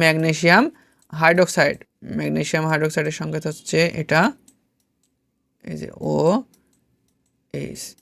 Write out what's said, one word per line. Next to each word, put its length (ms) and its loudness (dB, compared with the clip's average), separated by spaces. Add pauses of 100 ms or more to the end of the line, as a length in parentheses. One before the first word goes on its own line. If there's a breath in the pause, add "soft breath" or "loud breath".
ম্যাগনেসিয়াম 640 4 (580 soft breath)
হাইড্রোক্সাইড। 560 2 (400)
ম্যাগনেসিয়াম 540 -2
হাইড্রোক্সাইডের 480 -2
সংকেত 300 -6
হচ্ছে 300 -4 (220)
এটা, 200 2 (1400)
এই 160 -12
যে 80 -12 (240)
ও 20 2 (1500)
এইচ। 200 -12 (200)